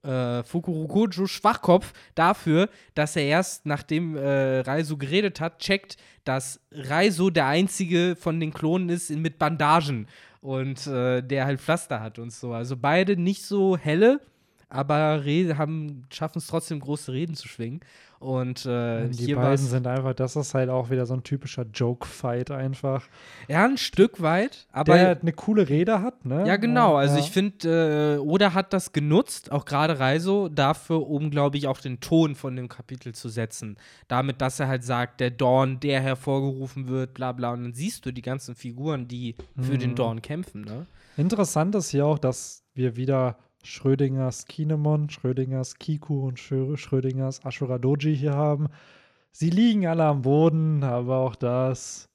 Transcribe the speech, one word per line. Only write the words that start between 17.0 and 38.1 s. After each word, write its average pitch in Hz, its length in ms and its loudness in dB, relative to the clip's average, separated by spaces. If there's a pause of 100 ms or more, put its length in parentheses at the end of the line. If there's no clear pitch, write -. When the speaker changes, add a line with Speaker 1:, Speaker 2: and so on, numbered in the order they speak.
Speaker 1:
Reden 160 220 -4
zu - 120 -14
schwingen. 120 340 -10 (400)
Und, 127 460 -4
äh, 120 400 -2
Speaker 2:
Und 123 120 -4
die 120 60 -2
Speaker 1:
hier 139 120 0
Speaker 2:
beiden 127 120 2
Speaker 1:
war's 135 220 2
Speaker 2:
sind 127 160 0
einfach, 131 260 -2
das 127 240 -2
ist 147 160 -4
halt 131 160 0
auch 127 220 -2
wieder 127 160 0
so 127 80 -4
ein 127 100 -4
typischer 131 400 -6
Joke-Fight 120 880 -4
einfach. 135 560 -4 (420)
Speaker 1:
Ja, 165 160 4
ein 262 140 2
Stück - 420 4
weit, 180 520 0
aber 151 220 4
Speaker 2:
Der 180 120 10
halt 175 160 2
eine 170 100 0
coole 208 380 2
Rede 180 320 4
hat, 240 240 -6
ne? 151 200 0
Speaker 1:
Ja, 190 100 4
genau. 233 360 4
Speaker 2:
Ja, 143 60 6
Speaker 1:
Also 143 180 4
Speaker 2:
ja. 147 80 4
Speaker 1:
ich 156 60 -6
find, 190 340 -2
äh, 151 540 2
Oda 170 340 2
hat 190 220 -2
das - 180 -4
genutzt, 151 580 2
auch 143 140 -2
gerade 147 340 0
Raizo, 165 520 0
dafür, 151 580 0
um, 151 220 -2
glaub 143 240 2
ich, 143 120 -2
auch 131 140 -2
den 127 200 -8
Ton 165 340 2
von 131 220 -10
dem 127 120 -10
Kapitel 123 460 -16
zu - 160 -12
setzen. 110 480 -8 (280)
Damit, 131 360 -2
dass 131 180 -4
er 135 80 -2
halt 131 160 -2
sagt, 123 360 -4
der 123 100 0
Dawn, 131 500 2
der 139 220 0
hervorgerufen 135 840 -4
wird, 131 260 -4
bla 127 180 -4
bla. 123 220 -4
Und 123 80 -8
dann 120 100 -8
siehst 160 320 -8
du 127 80 -6